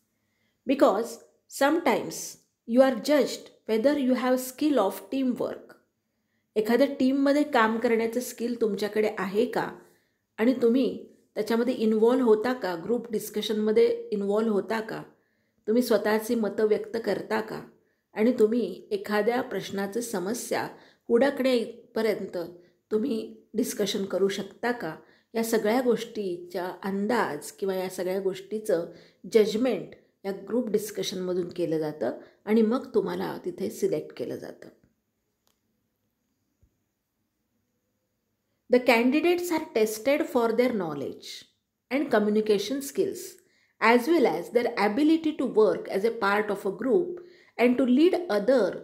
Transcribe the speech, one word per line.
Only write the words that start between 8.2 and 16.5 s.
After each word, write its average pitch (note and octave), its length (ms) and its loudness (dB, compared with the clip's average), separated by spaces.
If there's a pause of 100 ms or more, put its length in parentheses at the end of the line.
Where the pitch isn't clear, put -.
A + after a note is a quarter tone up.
तुमच्याकडे G#3 560 0
आहे G3 280 0
का - 260 -4 (640)
आणि A#3+ 160 4
तुम्ही A#3 540 2 (280)
त्याच्यामध्ये A#3 380 0
इन्व्हॉल्व्ह A3+ 540 4
होता G#3+ 260 4
का, F3+ 300 -6
ग्रुप A#3 280 -4
डिस्कशनमध्ये G#3+ 1000 0
इन्व्हॉल्व्ह G#3 420 0
होता G3 260 -2
का, D3+ 240 -10 (640)
तुम्ही A#3 160 2
स्वतःची A3 520 0
मतं A3 320 0